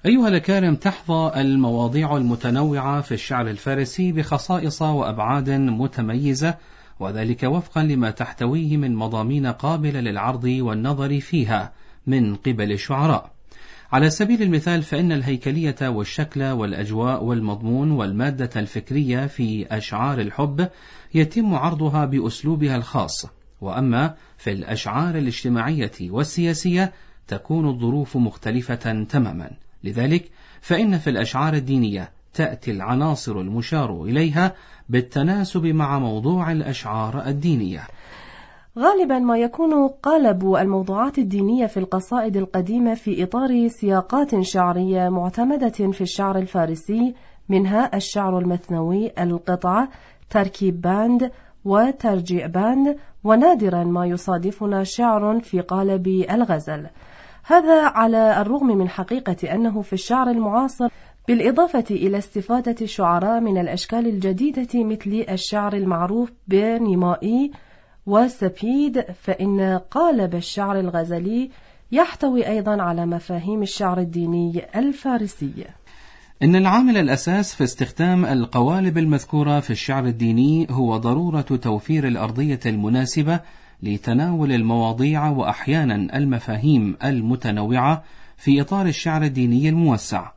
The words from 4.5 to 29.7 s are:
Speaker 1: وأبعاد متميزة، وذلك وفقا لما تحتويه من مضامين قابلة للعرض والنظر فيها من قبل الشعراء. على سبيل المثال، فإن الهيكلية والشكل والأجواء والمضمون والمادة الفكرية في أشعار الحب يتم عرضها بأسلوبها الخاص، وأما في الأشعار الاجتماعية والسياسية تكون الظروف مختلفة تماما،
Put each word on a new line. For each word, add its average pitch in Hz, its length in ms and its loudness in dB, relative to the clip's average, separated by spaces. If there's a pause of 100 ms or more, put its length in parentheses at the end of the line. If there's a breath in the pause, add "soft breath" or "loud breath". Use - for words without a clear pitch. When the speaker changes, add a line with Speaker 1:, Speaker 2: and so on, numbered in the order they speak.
Speaker 1:
وأبعاد 135 680 -2
متميزة، 135 1040 0 (440 soft breath)
وذلك 110 440 -4
وفقا 156 400 0
لما 127 280 0
تحتويه 147 680 -2
من 131 180 0
مضامين 113 520 -2
قابلة 143 520 -2
للعرض 117 440 -4
والنظر 131 760 -2
فيها 117 520 -2 (360 soft breath)
من 120 280 2
قبل 107 360 -2
الشعراء. 135 600 0 (600 loud breath)
على 147 180 4
سبيل 214 320 0
المثال، 170 420 2
فإن 165 280 0
الهيكلية 139 680 -2
والشكل 131 640 -4
والأجواء 110 800 -2
والمضمون 117 680 0
والمادة 123 580 -2 (100)
الفكرية 127 680 -2
في 110 520 -4
أشعار 117 420 -4
الحب 143 480 -2 (460 loud breath)
يتم 165 420 2
عرضها 151 500 0
بأسلوبها 139 720 -2
الخاص، 117 500 -4 (360)
وأما 127 540 0 (220 loud breath)
في - 140 -4
الأشعار 113 680 -4
الاجتماعية 123 760 -2 (100)
والسياسية 170 920 -2 (360 soft breath)
تكون 151 420 -2
الظروف 127 480 -2
مختلفة 113 920 -2
تماما، 95 420 -2 (320)